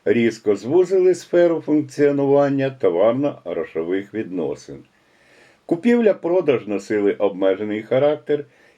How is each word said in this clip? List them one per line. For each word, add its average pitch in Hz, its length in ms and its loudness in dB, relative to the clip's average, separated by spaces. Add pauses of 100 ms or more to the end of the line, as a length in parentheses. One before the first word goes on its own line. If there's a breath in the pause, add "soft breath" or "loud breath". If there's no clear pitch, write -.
різко 107 520 0
звузили 180 580 2
сферу 175 520 0
функціонування 139 1040 0 (100)
товарно-грошових 92 1300 -2
відносин. 85 640 -8 (880 soft breath)
Купівля-продаж 180 1000 2
носили 101 460 0
обмежений 98 720 -2
характер 143 600 -2 (340 soft breath)